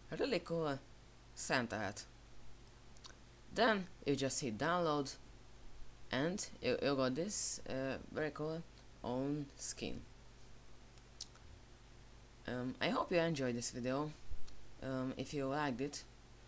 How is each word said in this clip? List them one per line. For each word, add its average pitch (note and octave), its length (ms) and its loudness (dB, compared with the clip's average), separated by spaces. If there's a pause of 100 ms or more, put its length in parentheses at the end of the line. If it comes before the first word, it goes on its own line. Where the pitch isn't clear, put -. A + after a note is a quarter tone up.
(180)
really A#3 220 4
cool D#3+ 400 2 (560)
Santa A#2+ 420 2
hat. G#2 280 -2 (1500)
Then G3+ 340 8 (180)
you C#3+ 100 6
just C3 240 4
hit A2+ 180 2
download, D#3 560 4 (1000)
and D#3+ 360 2 (140)
you, B2+ 200 4
you C#3 140 6
got C3 180 4
this, - 560 0
uh, C3 280 0 (140)
very D3+ 200 0
cool D#3+ 320 -2 (400)
own C#3 420 2 (120)
skin. - 420 -2 (2500)
Um, B2 340 -2
I D#3 80 4
hope - 220 4
you F3 80 8
enjoyed C3+ 360 4
this A#2+ 140 0
video. C3 420 0 (680)
Um, C3 340 0
if B2+ 180 -4
you C#3 120 0
liked C3+ 340 2
it, D3 240 -2 (440)